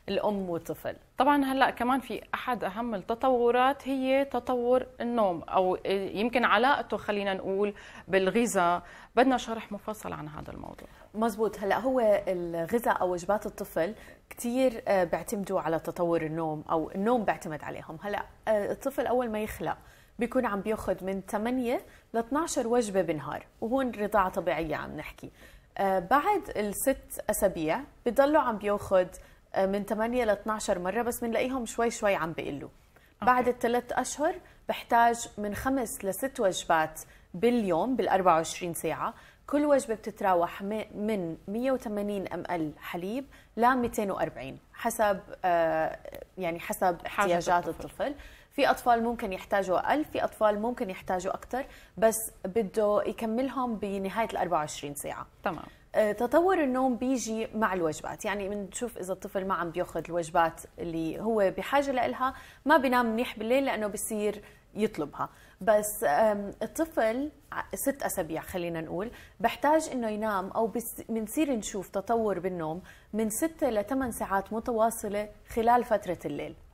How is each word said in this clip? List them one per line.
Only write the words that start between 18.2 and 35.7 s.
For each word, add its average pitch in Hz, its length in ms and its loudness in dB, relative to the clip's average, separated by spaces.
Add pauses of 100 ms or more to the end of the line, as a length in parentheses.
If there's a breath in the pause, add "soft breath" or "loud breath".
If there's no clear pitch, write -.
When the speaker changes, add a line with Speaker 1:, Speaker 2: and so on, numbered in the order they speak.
Speaker 1:
آه، 208 240 2
الطفل 262 360 -2
اول 247 220 0
ما 214 100 -4
يخلق 208 380 -6 (420 soft breath)
بيكون - 260 0
عم 202 160 -2
بياخد 196 420 -2
من 190 180 -4
ثمانية 240 600 -2 (320 loud breath)
ل 220 40 0
اثناشر 269 500 0
وجبة 214 340 2
بالنهار، 151 440 -4 (160)
وهون 247 300 0
رضاعة 208 380 2
طبيعية 165 460 -2
عم 135 220 -6
نحكي. - 340 -12 (460 loud breath)
آه، 190 220 2
بعد 294 420 2 (160)
الست - 720 -2
أسابيع 185 500 2 (260)
بضلوا 277 360 6
عم 240 160 0
بياخد، 202 500 2 (480 soft breath)
آه، 190 100 4
من 202 180 0
ثمانية 233 420 0
ل 214 40 2
اثناشر 208 500 0
مرة، 185 220 -2
بس 233 180 -2
بنلاقيهم 240 460 -2
شوي 233 260 0
شوي 208 240 2
عم 160 180 -2
بيقلوا. 139 360 -8 (440 soft breath)
Speaker 2:
أوكي. - 120 -4
Speaker 1:
بعد 247 220 6
الثلاث 240 440 0
أشهر 294 440 -2 (340 soft breath)
بحتاج 233 580 2 (100)
من 208 180 -4
خمس 262 500 -2